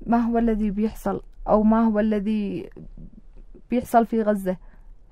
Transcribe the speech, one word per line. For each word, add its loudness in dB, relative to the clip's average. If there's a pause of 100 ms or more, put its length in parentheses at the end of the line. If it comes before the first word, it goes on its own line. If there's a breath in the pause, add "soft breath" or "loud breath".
ما 2
هو 0
الذي 2
بيحصل -4 (260)
أو 4
ما 4
هو 2
الذي -2 (1000)
بيحصل 2
في -2
غزة، 0 (540)